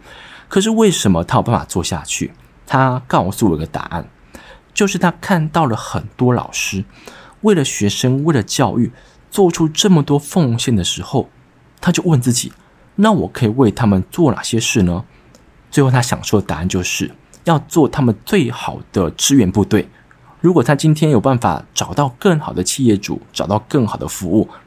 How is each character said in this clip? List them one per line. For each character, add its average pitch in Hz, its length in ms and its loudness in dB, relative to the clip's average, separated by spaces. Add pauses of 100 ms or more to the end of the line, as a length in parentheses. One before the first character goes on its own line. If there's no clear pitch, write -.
(480)
可 196 120 0
是 220 100 0
为 220 200 4
什 - 200 0
么 85 140 2
他 - 140 -2
有 95 40 0
办 113 140 0
法 - 80 -2
做 - 180 -4
下 82 220 -6
去？ - 280 -8 (340)
他 131 400 0
告 175 240 0
诉 110 200 0
我 80 60 0
一 - 20 -4
个 80 80 -6
答 - 180 -8
案， - 240 -12 (640)
就 202 140 0
是 190 120 -4
他 175 120 2 (100)
看 160 280 -2
到 160 180 0
了 110 80 0
很 - 300 -8 (120)
多 123 160 2
老 110 200 -4
师 - 320 -6 (560)
为 214 140 4
了 147 100 0
学 104 240 -2
生、 131 360 0
为 160 100 2
了 113 80 2
教 110 360 -2
育 120 140 0 (380)
做 185 200 2
出 165 180 0
这 190 220 0
么 160 120 6
多 143 160 0
奉 135 400 -2
献 117 180 0
的 87 80 0
时 - 180 -6
候， - 280 -4 (500)
他 180 100 0
就 - 140 0
问 156 160 2
自 120 120 0
己 - 200 -4 (440)
，“那 214 140 4
我 104 180 0
可 - 180 -2
以 - 20 4
为 117 220 4
他 117 160 0
们 95 240 2
做 156 220 2
哪 - 100 -6
些 113 180 -2
事 - 220 0
呢？” 87 220 -2 (680)
最 147 100 2
后 131 80 4
他 127 100 4
想 - 220 -4
出 104 180 0
的 - 60 -6
答 78 120 -6
案 87 100 -2
就 92 140 -2
是 - 280 -6 (340)
要 165 140 2
做 139 300 2
他 - 140 -6
们 117 120 2 (100)
最 147 260 0
好 - 280 -10 (140)
的 87 180 0
支 - 240 -2
援 101 160 4
部 98 140 2
队。 - 240 0 (520)
如 175 120 4
果 165 100 4
他 151 120 2
今 151 200 2
天 151 160 0
有 123 80 4
办 135 200 2
法 87 340 -2
找 - 220 -6
到 147 120 0 (120)
更 170 200 2
好 - 140 -8
的 82 100 -4
企 - 220 -4
业 104 140 4
主、 - 200 -8 (140)
找 - 140 -6
到 101 200 0
更 127 200 0
好 - 100 -6
的 - 100 -8
服 95 320 -2
务 - 80 2 (200)